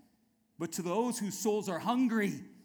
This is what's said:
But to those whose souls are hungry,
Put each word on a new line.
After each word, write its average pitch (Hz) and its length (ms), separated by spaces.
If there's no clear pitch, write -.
But 165 140
to 190 100
those 214 360
whose 202 200
souls 208 320
are 165 80
hungry, 220 560